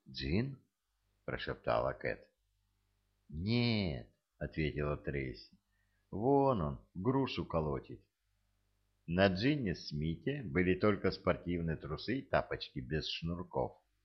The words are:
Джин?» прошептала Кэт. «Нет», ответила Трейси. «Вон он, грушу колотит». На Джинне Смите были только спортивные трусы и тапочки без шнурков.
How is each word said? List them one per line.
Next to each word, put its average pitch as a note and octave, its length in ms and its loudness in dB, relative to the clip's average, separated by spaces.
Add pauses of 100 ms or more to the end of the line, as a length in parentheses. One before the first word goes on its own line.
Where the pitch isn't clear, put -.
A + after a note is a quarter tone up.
Джин?» D#2+ 480 -2 (680)
прошептала B1 680 0
Кэт. - 320 -6 (1040)
«Нет», G2 800 0 (320)
ответила D2 580 -2
Трейси. C2+ 600 -6 (540)
«Вон C3 500 2
он, C#2+ 180 -2 (140)
грушу B2 520 0
колотит». D2+ 540 -2 (1080)
На F#2 200 6
Джинне G#2 480 2
Смите E2 680 -2
были F2+ 320 4
только F#2+ 360 4
спортивные E2+ 640 0
трусы D#2 440 -4
и - 20 -8
тапочки - 580 -2
без C#2 280 -4
шнурков. E2+ 680 -4 (280)